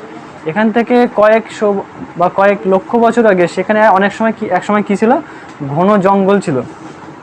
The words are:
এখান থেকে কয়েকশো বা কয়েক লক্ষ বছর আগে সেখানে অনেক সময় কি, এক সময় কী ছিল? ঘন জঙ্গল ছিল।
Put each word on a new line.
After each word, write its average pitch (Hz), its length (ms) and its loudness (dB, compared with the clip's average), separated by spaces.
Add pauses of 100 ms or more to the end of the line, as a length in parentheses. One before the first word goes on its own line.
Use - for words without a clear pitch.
(460)
এখান 208 260 -2
থেকে 240 440 2
কয়েকশো 214 680 0 (340)
বা 175 200 0
কয়েক 202 300 2
লক্ষ 190 300 0
বছর 233 300 2
আগে 180 220 4
সেখানে 214 400 0
অনেক 196 240 2
সময় 226 280 -2
কি, 214 60 -6
এক 180 180 -2
সময় 208 180 0
কী 202 140 -2
ছিল? 220 160 2 (560)
ঘন 185 320 2
জঙ্গল 196 400 2
ছিল। 139 200 -2 (640)